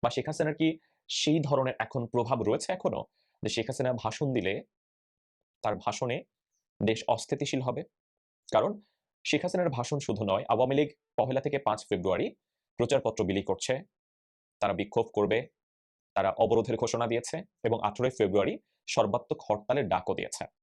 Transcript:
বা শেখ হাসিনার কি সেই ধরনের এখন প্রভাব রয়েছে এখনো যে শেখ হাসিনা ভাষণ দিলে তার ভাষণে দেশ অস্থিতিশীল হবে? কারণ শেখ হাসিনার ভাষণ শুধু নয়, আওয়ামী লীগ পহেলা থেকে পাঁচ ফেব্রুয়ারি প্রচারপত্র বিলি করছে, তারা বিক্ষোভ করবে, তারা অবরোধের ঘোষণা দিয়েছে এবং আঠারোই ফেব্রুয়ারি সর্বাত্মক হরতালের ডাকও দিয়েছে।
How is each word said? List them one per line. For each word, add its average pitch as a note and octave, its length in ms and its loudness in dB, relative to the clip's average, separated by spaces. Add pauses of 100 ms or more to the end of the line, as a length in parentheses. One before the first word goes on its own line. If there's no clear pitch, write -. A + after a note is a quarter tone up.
বা B2+ 120 2
শেখ C3 140 -2
হাসিনার D#3 300 0
কি D#3+ 80 4 (540)
সেই D#3 260 4
ধরনের C3 280 0 (100)
এখন B2+ 160 -4 (120)
প্রভাব A#2+ 240 2 (100)
রয়েছে A#2+ 300 0
এখনো - 220 -2 (440)
যে G#2+ 120 0
শেখ A2+ 140 -2
হাসিনা B2+ 220 -2 (120)
ভাষণ A2 240 -2 (100)
দিলে F#2+ 160 0 (1080)
তার G#2+ 120 0 (100)
ভাষণে A#2+ 320 -2 (720)
দেশ A2 100 0 (160)
অস্থিতিশীল C#3+ 520 -4
হবে? B2+ 140 -4 (720)
কারণ - 180 4 (580)
শেখ C#3+ 160 2
হাসিনার F3+ 320 2
ভাষণ A#2+ 200 -2 (100)
শুধু A2 240 -2
নয়, G#2 120 2 (100)
আওয়ামী B2+ 260 4
লীগ D3 100 2 (280)
পহেলা B2+ 280 2
থেকে C#3 120 0 (100)
পাঁচ G#2+ 120 0 (100)
ফেব্রুয়ারি F#2+ 380 0 (520)
প্রচারপত্র A#2 400 2 (100)
বিলি G2 200 2
করছে, F#2+ 240 -2 (880)
তারা G3 180 0
বিক্ষোভ A2+ 260 0 (120)
করবে, G#2 220 2 (760)
তারা G2 140 2 (140)
অবরোধের A2+ 400 2
ঘোষণা A#2 280 -2
দিয়েছে A#2+ 240 -4 (320)
এবং A2 100 2 (100)
আঠারোই B2+ 320 0
ফেব্রুয়ারি G#2 340 4 (420)
সর্বাত্মক G#2+ 500 2
হরতালের A#2 480 0
ডাকও F#2 260 -2
দিয়েছে। - 240 -8 (200)